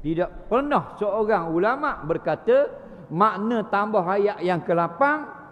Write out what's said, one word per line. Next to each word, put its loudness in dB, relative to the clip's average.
Tidak -4
pernah 0
seorang 0
ulama 0
berkata 2
makna 2
tambah 2
ayat 0
yang 2
kelapan 0